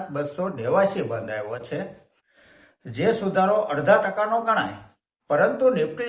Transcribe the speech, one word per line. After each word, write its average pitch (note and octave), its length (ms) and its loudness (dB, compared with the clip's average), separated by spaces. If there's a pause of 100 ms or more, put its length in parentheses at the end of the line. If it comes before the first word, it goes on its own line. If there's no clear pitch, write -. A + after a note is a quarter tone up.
(100)
બસો D3 400 -6
નેવાસી C3+ 600 0
બંધાયો G#2+ 500 -6
છે, - 200 -8 (1040)
જે B2+ 280 -2
સુધારો F#3+ 500 2
અડધા D3+ 380 4
ટકાનો G#3 400 0
ગણાય. A3+ 360 -2 (520)
પરંતુ A3+ 400 4
Nifty G3 380 -2